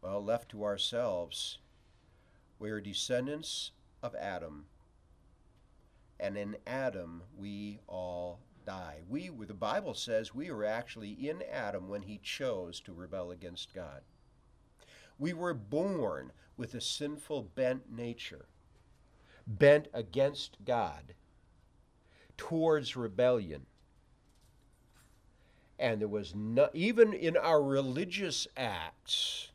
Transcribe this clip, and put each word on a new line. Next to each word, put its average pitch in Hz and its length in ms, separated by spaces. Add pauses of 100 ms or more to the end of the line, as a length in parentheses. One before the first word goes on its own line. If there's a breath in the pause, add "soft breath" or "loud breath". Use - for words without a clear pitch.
Well, 101 220
left 113 260
to 107 140
ourselves, 101 960 (1000 soft breath)
we 107 100
are 107 120
descendants 127 880 (300)
of 123 140
Adam, 80 500 (1500 soft breath)
and 98 180
in 104 280
Adam 95 580 (140)
we 101 500
all 90 520 (260)
die. 87 340 (100)
We, 160 200
the 107 240
Bible 127 400
says 110 420
we 160 160
were 107 140
actually 110 460
in 151 300 (100)
Adam 101 360
when 101 160
he 101 180
chose 95 600
to 92 120
rebel 87 380
against 87 420
God. 73 280 (1160 loud breath)
We 160 160
were 170 200
born 113 800 (260 soft breath)
with 117 160
a 113 80
sinful 147 720
bent 131 360
nature, 117 540 (1000 loud breath)
bent 143 480
against 131 720
God, 82 480 (1200 soft breath)
towards 160 600
rebellion. 107 720 (2250 soft breath)
And 113 220
there 107 60
was 101 280
no, 113 380
even 214 400
in 165 240
our 151 240
religious 139 880 (100)
acts - 960